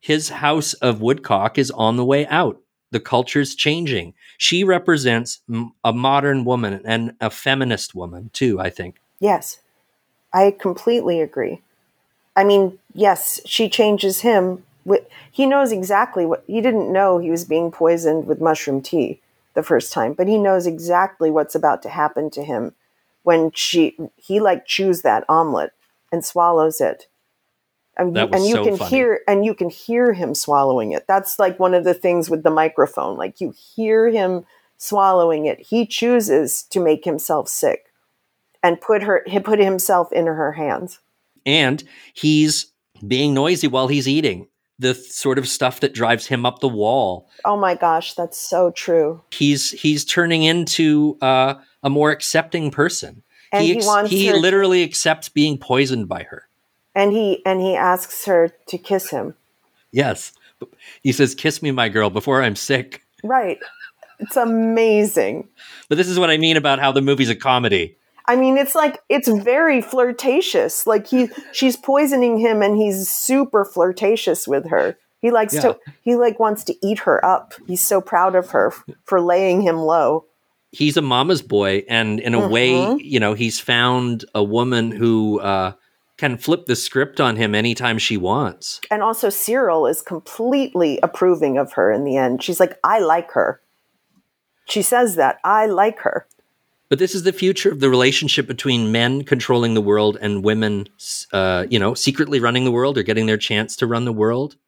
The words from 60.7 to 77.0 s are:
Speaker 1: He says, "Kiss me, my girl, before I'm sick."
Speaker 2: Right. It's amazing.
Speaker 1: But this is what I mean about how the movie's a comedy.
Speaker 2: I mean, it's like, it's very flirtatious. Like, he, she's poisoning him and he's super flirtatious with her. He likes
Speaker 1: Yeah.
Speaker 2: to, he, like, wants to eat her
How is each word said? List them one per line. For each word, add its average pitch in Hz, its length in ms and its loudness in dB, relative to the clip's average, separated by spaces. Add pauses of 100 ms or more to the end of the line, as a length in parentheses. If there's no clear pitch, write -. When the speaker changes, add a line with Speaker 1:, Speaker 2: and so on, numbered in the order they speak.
Speaker 1:
He 139 80 2
says, 135 240 2
"Kiss - 260 -4
me, 151 100 -4
my 120 180 0
girl, 104 200 2
before 131 320 0
I'm 110 140 0
sick." - 480 -4 (200)
Speaker 2:
Right. 220 360 -2 (600)
It's - 180 -4
amazing. 226 1080 2 (420)
Speaker 1:
But 151 80 0
this 180 100 2
is 180 100 -2
what 180 120 4
I 156 80 4
mean 160 200 4
about 139 220 2
how 139 140 2
the 139 80 4
movie's 135 280 2
a 113 60 0
comedy. 110 600 0 (300)
Speaker 2:
I 240 100 4
mean, 262 200 2
it's 277 180 0
like, 302 340 0
it's 277 180 0
very 247 540 2
flirtatious. 247 1080 0
Like, 214 180 2
he, 254 240 0 (220)
she's 254 260 0
poisoning 269 600 2
him 226 240 2
and 208 140 2
he's 190 300 0
super 269 580 0
flirtatious 185 800 0
with 139 220 -2
her. - 280 0 (240)
He 233 100 2
likes 220 220 2
Speaker 1:
Yeah. - 80 -2
Speaker 2:
to, 240 180 0 (220)
he, 240 140 2
like, 233 240 2
wants 214 240 0
to - 180 -6
eat 202 180 -2
her 151 240 2